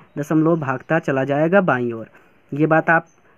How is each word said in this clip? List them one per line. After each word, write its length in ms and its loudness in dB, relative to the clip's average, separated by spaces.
दशमलव 400 0
भागता 420 -4
चला 260 -2
जाएगा 380 2
बाईं 300 0
ओर। 140 -12
ये 160 0
बात 220 2
आप 180 2